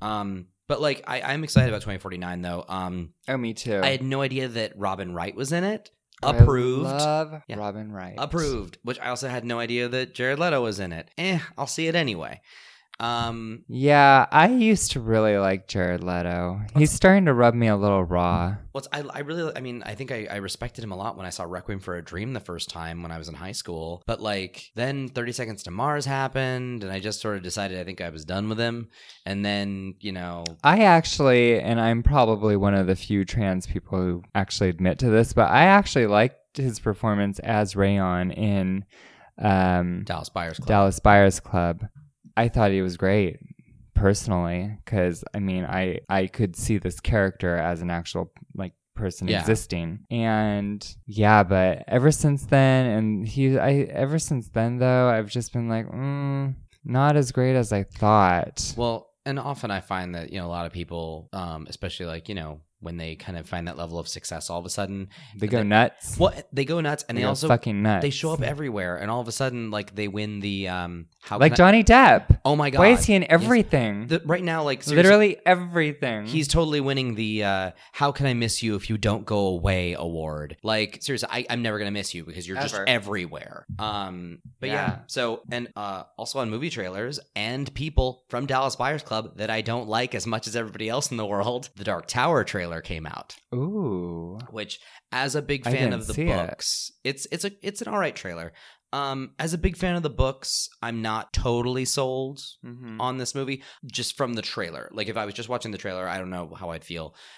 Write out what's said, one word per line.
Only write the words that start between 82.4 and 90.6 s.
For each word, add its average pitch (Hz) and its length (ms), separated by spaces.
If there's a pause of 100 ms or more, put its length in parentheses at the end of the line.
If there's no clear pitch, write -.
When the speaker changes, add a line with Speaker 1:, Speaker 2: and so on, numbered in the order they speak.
Speaker 1:
you're 95 100
just 135 180
Speaker 2:
Ever. 98 120
Speaker 1:
everywhere. 98 800 (140)
Um, 95 600 (200)
but 131 100
yeah. 135 60
Speaker 2:
Yeah. 98 320
Speaker 1:
So, 120 420
and, 120 260
uh, 101 280 (140)
also 113 200
on 120 140
movie 131 180
trailers 110 500 (160)
and 127 380
people 131 560
from 123 160
Dallas 131 300
Buyers 139 260
Club 110 360
that 107 120
I 110 120
don't 113 260
like 117 260
as 104 140
much 110 180
as 110 100
everybody 110 340